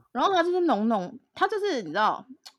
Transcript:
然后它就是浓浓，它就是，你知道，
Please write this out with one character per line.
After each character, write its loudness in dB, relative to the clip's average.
然 -2
后 2
它 2
就 0
是 2
浓 2
浓， -2
它 0
就 -2
是， -2
你 -8
知 -6
道， 0